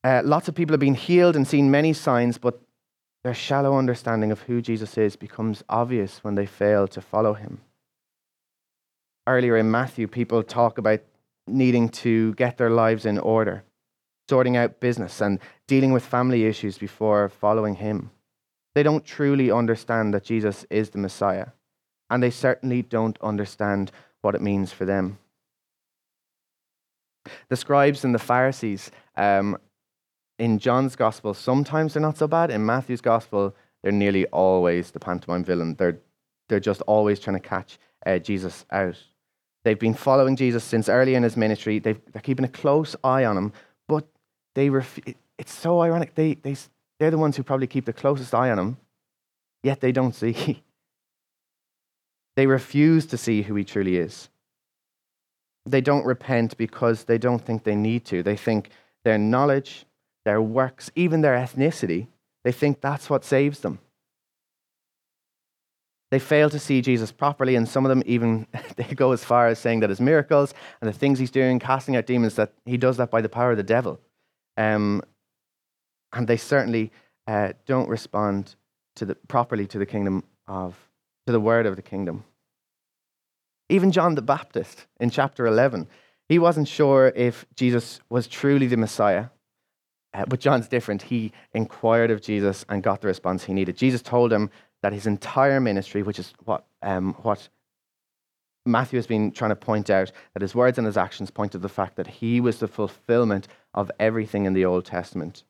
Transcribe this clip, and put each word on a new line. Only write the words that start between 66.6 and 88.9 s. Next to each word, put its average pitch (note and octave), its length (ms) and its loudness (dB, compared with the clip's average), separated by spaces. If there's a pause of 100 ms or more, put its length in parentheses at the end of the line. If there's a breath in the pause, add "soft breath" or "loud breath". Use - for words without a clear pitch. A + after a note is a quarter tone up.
Jesus A#2+ 300 0
properly, C3+ 440 0
and A2+ 140 0
some C3+ 160 0
of C3+ 40 4
them B2+ 160 4
even, A2+ 420 0 (140)
<laughs> - 160 -18
they B2 60 -6
go C3 280 0
as A#2+ 120 -2
far A#2+ 240 4
as A2+ 120 0
saying A2+ 220 0
that G#2 80 2
his G2 120 -4
miracles C#3+ 520 2 (280 loud breath)
and A2+ 80 -4
the G2 80 -8
things C#3 220 2
he's B2+ 120 -2
doing, B2+ 280 2
casting C3 360 -2
out A2+ 120 0
demons, A#2+ 280 0
that G#2+ 180 -2 (120)
he B2 120 -4
does B2+ 200 0
that B2 140 -2
by A2+ 100 0
the A2 80 -4
power A#2+ 220 0
of A2 60 2
the G2+ 60 -4
devil. A2 360 0 (580)
Um, G#2 460 0 (1080)
and B2 140 -4
they A#2 100 2
certainly, A#2 540 -2 (360 soft breath)
uh, G#2 260 -2 (140)
don't B2+ 220 -2
respond G2+ 640 -4 (400)
to A2 100 -8
the, F#2+ 100 -8
properly A#2 520 -4
to A2 100 -12
the G2 80 -2
kingdom G2 380 -4 (240)
of, F#2 280 -10 (500)
to B2 60 -4
the A2+ 80 2
word A2+ 260 2
of F#2+ 120 -4
the G2 40 -16
kingdom. G2 440 -10 (1400)
Even F#3+ 220 4
John E3+ 220 2
the C#3 80 -2
Baptist - 640 -4 (140)
in A#2+ 100 0
chapter C3 380 -2
eleven, A#2+ 400 2 (420 soft breath)
he E3 80 4
wasn't E3 300 4
sure C3+ 480 4
if A#2+ 300 -2 (100)
Jesus B2 540 -2
was A#2+ 180 -2
truly C#3 400 2
the A#2+ 100 0
Messiah, G#2+ 500 0 (840)